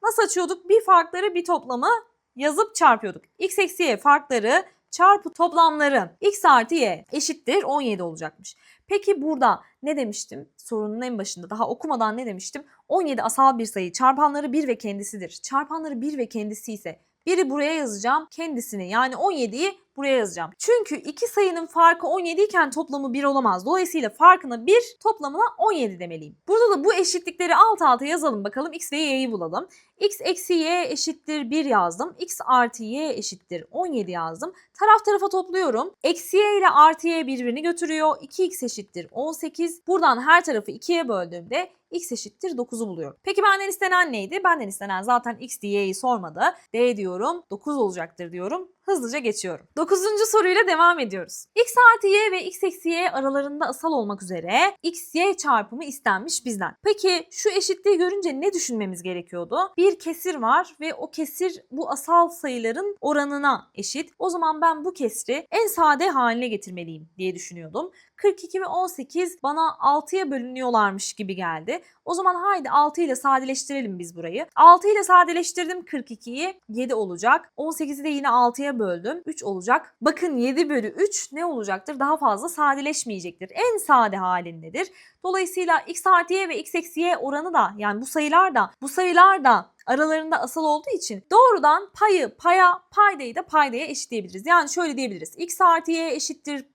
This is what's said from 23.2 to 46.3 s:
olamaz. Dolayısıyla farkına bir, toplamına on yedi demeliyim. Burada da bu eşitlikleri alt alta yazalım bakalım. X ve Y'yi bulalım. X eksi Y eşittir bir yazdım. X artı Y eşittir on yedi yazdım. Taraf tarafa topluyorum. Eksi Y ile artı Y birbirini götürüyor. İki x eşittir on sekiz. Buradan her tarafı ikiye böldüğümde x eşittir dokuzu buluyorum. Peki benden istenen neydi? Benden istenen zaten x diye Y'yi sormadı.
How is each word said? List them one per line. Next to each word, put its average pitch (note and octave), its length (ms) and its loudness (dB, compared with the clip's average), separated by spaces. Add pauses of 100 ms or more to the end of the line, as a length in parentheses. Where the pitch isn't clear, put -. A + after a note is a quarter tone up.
olamaz. A3+ 420 0
Dolayısıyla E4 440 0
farkına C#4+ 560 4
bir, A#4+ 360 4
toplamına F4 400 -2 (160)
on G#4 140 2
yedi G#3 280 -4
demeliyim. D#3+ 360 -12 (120)
Burada A4 220 4
da D4+ 140 0
bu G#4 100 4
eşitlikleri F4 640 0
alt G#4+ 260 6
alta C4 220 4
yazalım C#4+ 400 -2
bakalım. C4+ 280 -6
X E4 200 -12
ve C#4+ 40 -4
Y'yi C4 360 -2
bulalım. F#3 360 -6 (300)
X G4+ 220 0
eksi F4+ 340 -2
Y E4 360 0
eşittir D4+ 600 -6
bir D4+ 140 0
yazdım. G#3 540 0
X - 280 -12
artı A#3+ 360 2
Y C4+ 300 -6
eşittir F3+ 580 -10
on F4 160 -4
yedi A3 240 -6
yazdım. E3+ 420 -8 (260)
Taraf G#4+ 260 6
tarafa G4+ 240 2
topluyorum. F4+ 720 -2
Eksi E4+ 340 -2
Y G#4 220 4
ile F#4+ 100 6
artı D#4+ 400 6
Y E4 180 -2
birbirini B3 360 -4
götürüyor. D#4 580 -2
İki F4+ 240 -4
x F4+ 180 -6
eşittir G3+ 500 -10
on D4+ 200 -6
sekiz. E4 540 -8
Buradan E4 360 2
her E4+ 220 6
tarafı A3+ 260 -4
ikiye E4 380 -4
böldüğümde G3 640 -6 (200)
x E4+ 220 -8
eşittir C4+ 440 -10
dokuzu A#3 320 -6
buluyorum. E3 340 -10
Peki G4 200 -2
benden G4 260 2
istenen F#4 440 0
neydi? A3+ 320 -6
Benden D#4 240 2
istenen G3 340 -8
zaten A#3+ 340 0
x B3 240 -14
diye G3+ 220 -2
Y'yi F#3+ 120 -2
sormadı. F#3+ 460 -4 (340)